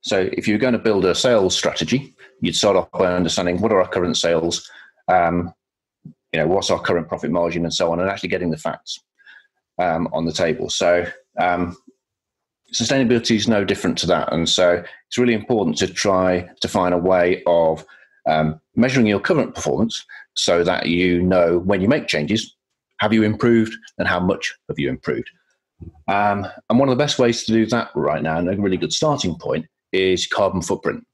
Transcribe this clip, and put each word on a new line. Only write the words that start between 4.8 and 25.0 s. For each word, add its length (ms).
um, 440
you 80
know, 80
what's 240
our 80
current 300
profit 220
margin 340
and 80
so 180
on, 80
and 100
actually 200
getting 220
the 60
facts, 420
um, 340
on 120
the 60
table. 380
So, 360
um, 360
sustainability 640
is 140
no 160
different 320
to 100
that. 260
And 140
so 360
it's 100
really 160
important 440
to 100
try 640
to 60
find 260
a 40
way 500
of, 380
um, 300
measuring 320
your 140
current 340
performance 500
so 300
that 220
you 360
know 360
when 200
you 80
make 200
changes, 460
have 140
you 100
improved 500
and 100
how 120
much 340
have 100
you 120
improved? 400